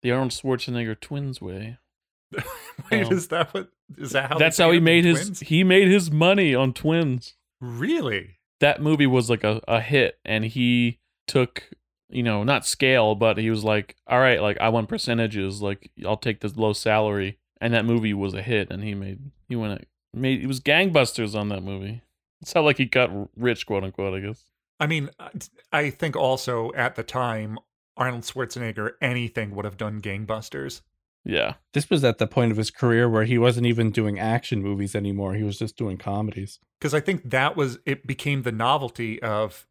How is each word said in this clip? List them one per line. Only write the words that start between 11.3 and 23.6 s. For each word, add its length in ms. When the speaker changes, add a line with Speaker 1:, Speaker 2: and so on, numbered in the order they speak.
Speaker 1:
you 140
know, 220
not 200
scale, 500
but 240
he 100
was 160
like, 320
"All 120
right, 220
like, 200
I 80
want 180
percentages. 760
Like, 300
I'll 100
take 240
the 160
low 160
salary." 680
And 140
that 100
movie 300
was 200
a 80
hit, 300
and 140
he 100
made, 240
he 80
went, 280
made, 280
it 60
was 140
gangbusters 760
on 120
that 120
movie. 420
It's 120
how, 80
like, 160
he 80
got 240
r-, 260
rich, 300